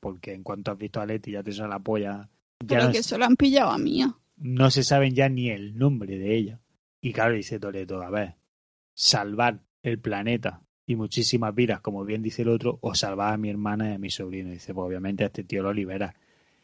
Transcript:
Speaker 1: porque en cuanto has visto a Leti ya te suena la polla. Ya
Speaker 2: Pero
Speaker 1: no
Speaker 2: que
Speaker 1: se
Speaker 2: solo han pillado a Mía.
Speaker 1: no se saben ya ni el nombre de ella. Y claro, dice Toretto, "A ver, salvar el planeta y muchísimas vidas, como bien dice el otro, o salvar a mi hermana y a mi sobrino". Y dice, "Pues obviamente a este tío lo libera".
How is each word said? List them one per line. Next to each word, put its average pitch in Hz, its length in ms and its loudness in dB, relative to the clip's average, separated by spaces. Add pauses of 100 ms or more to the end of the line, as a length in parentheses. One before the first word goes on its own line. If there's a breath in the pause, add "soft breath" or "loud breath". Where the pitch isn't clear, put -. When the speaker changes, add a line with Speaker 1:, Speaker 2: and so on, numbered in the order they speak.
Speaker 1:
porque 95 320 -10
en 95 100 -12
cuanto 101 300 -6
has 98 60 -10
visto 107 220 -6
a 104 60 -4
Leti 107 260 -6
ya 101 100 -6
te 101 100 -8
suena 104 220 -6
la 98 60 -6
polla. 101 480 -4 (320)
Ya 120 180 0
Speaker 2:
Pero 123 80 6
Speaker 1:
no 127 60 4
Speaker 2:
que 226 100 2
Speaker 1:
se - 80 -6
Speaker 2:
solo 240 160 2
han 254 100 8
pillado 269 340 4
a 107 80 0
Mía. 262 360 2 (240)
Speaker 1:
no 131 320 6
se 135 140 4
saben 139 300 4
ya 135 140 6
ni 123 220 0
el 104 260 -6
nombre 113 420 2
de 101 180 2
ella. 110 240 -2 (400)
Y 120 120 -4
claro, 117 220 2
dice 107 260 -4
Toretto, 95 420 -6
"A 87 80 -10
ver, 98 240 -2 (600)
salvar 110 640 2 (220)
el 117 180 -2
planeta 110 640 -2 (240)
y 120 100 0
muchísimas 110 580 0
vidas, 110 260 2
como 101 240 -6
bien 107 180 -4
dice 110 200 -4
el 113 60 2
otro, 117 340 0
o 107 120 -4
salvar 101 400 0
a - 20 0
mi 107 140 -4
hermana 104 400 -2
y 104 40 -4
a 98 40 -6
mi 98 120 -8
sobrino". 92 400 -8
Y 90 40 -10
dice, 87 200 -12
"Pues 92 120 -4
obviamente 95 380 -2
a - 20 4
este 101 180 -8
tío 95 180 -4
lo 98 100 0
libera". 95 420 -4 (500)